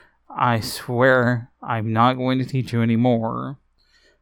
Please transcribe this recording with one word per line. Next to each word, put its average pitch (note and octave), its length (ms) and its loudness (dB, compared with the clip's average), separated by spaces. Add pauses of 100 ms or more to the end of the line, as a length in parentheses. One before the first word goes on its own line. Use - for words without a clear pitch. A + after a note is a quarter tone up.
(300)
I B2 300 0
swear B2 920 0 (120)
I'm A2 300 -6
not A#2 220 4
going B2+ 260 -2
to B2+ 60 -4
teach C3 260 -6
you A#2+ 100 0
anymore." A#2+ 800 0 (600)